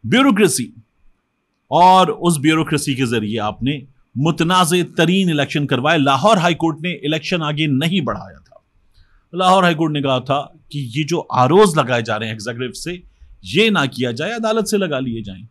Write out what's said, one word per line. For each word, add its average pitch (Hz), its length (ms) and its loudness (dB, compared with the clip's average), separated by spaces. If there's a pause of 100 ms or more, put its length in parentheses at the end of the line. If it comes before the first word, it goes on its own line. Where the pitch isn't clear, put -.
ब्यूरोक्रेसी 202 680 2 (960)
और 180 400 6
उस 170 280 -2
ब्यूरोक्रेसी 151 560 0
के 131 100 0
जरिए 113 320 -2
आपने 123 500 -6 (300)
मुतनाज़े 170 680 2
तरीन 180 460 2
इलेक्शन 147 360 -2
करवाए। 139 320 0
लाहौर 139 400 4
हाई 175 160 0
कोर्ट 160 280 -2
ने 175 100 -6
इलेक्शन 156 500 -4
आगे 151 260 -4
नहीं 156 340 0
बढ़ाया 92 380 -8
था। - 80 -20 (880)
लाहौर 185 280 4
हाई 175 120 4
कोर्ट 156 180 0
ने 147 80 -2
कहा 131 180 0
था 135 380 -4 (140)
कि 147 80 -8
ये 131 240 -6
जो 156 160 -2
आरओज़ 156 600 4
लगाए 120 240 0
जा 113 140 -4
रहे 110 120 -8
हैं 110 60 -8
एग्जीक्यूटिव 120 360 -8
से, 175 320 -12 (420)
ये 180 240 2
ना 175 160 0
किया 123 260 -6
जाए, 147 200 -6
अदालत 226 340 -2
से 214 120 -2
लगा 160 220 -2
लिए 117 220 -6
जाएं। 98 300 -14